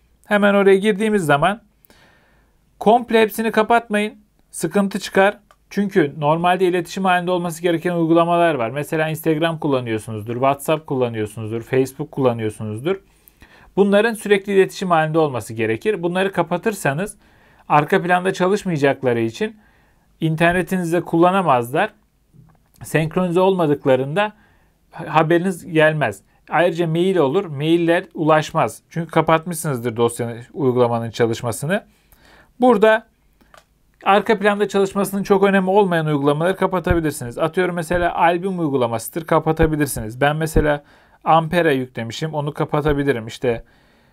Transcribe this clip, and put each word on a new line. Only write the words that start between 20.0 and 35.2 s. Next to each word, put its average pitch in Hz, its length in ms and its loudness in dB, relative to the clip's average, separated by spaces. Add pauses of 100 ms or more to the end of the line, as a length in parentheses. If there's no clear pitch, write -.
internetinizde 170 800 0
kullanamazlar. 170 880 2 (920)
Senkronize 165 560 -2
olmadıklarında 156 920 0 (580)
ha-, - 240 -10
haberiniz 170 580 0
gelmez. 151 480 0 (280)
Ayrıca 170 380 0
mail 180 300 0
olur. 160 280 0
Mailler 165 580 0 (100)
ulaşmaz. 156 760 0
Çünkü 165 220 -8
kapatmışsınızdır 156 840 0
dosyanın, 117 400 -2 (160)
uygulamanın 120 580 0
çalışmasını. 120 760 -2 (720)
Burada 220 480 4 (960)
arka 202 360 2
planda 202 280 0
çalışmasının 196 560 -2